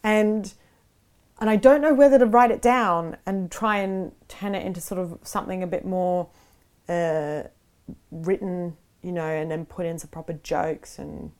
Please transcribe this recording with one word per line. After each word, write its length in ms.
And, 500
and 80
I 80
don't 240
know 140
whether 240
to 80
write 240
it 100
down 640
and 260
try 280
and 340
turn 260
it 120
into 160
sort 180
of 220
something 400
a 40
bit 200
more, 420
uh, 540
written, 680
you 120
know, 120
and 260
then 140
put 220
in 120
some 120
proper 240
jokes 640
and 420